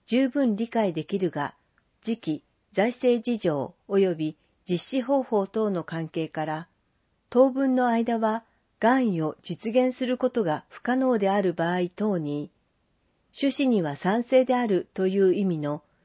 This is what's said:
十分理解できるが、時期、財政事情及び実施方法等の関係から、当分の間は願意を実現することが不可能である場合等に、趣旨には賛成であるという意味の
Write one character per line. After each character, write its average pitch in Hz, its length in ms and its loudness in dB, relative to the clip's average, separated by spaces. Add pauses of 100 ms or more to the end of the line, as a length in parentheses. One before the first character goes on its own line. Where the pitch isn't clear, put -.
十 262 220 2
分 247 280 0
理 226 120 -4
解 214 240 0
で 156 120 -4
き 196 140 -4
る 185 120 0
が、 143 240 -6 (460)
時 220 180 -4
期、 - 260 -6 (260)
財 214 200 2
政 240 320 2
事 240 140 -2
情 151 380 -2 (140)
及 196 260 2
び 156 220 -4 (280)
実 180 140 -2
施 262 240 -4
方 262 200 0
法 202 240 0
等 214 240 -2
の 170 140 -4
関 165 240 -6
係 160 200 -4
か 156 180 -6
ら、 156 220 -6 (600)
当 262 220 4
分 262 240 0
の 247 140 2
間 233 300 0
は 220 260 -2 (360)
願 240 320 2
意 165 100 0
を 156 200 -2
実 214 320 -6
現 254 200 2
す 254 120 -4
る 247 100 -2
こ 254 140 0
と 226 140 0
が 151 240 -2
不 - 120 -20
可 254 160 -2
能 254 220 2
で 196 100 2
あ 202 120 2
る 185 120 2
場 170 220 -2
合 180 200 0
等 202 220 -2
に、 147 340 -4 (880)
趣 277 260 0
旨 254 60 4
に 208 120 2
は 147 140 -4
賛 214 260 0
成 262 220 4
で 247 100 0
あ 247 120 0
る 190 280 0
と 190 140 0
い 196 140 0
う 185 120 4
意 202 100 0
味 170 140 0
の 147 240 -4 (220)